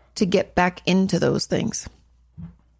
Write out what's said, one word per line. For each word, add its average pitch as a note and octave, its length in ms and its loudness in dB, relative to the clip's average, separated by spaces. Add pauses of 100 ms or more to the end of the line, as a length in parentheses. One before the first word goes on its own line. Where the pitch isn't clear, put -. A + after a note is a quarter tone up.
(160)
to G#3+ 100 0
get F3+ 300 0
back F3+ 300 0
into F#3 340 2
those - 280 0
things. - 420 -4 (920)